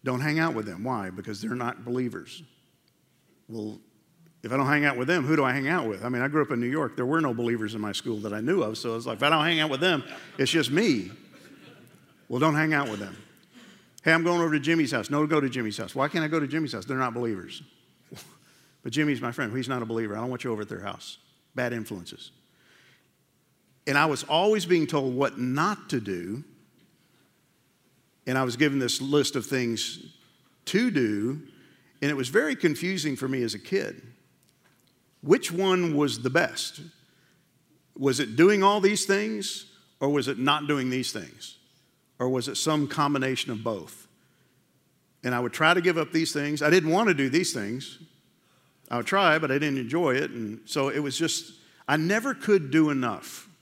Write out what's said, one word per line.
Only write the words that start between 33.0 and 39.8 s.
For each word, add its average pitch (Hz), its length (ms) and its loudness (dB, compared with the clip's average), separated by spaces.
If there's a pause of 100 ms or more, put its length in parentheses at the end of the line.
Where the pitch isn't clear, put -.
for 135 100 -6
me 131 160 -2
as 110 120 -2
a 104 40 -10
kid. - 440 -4 (1200)
Which 165 280 4
one 180 460 2
was 123 260 0
the 123 80 0
best? - 500 -2 (1160)
Was 135 220 0
it 113 160 -4
doing 190 260 8
all 202 180 6
these 196 240 2
things, 202 640 -2 (320)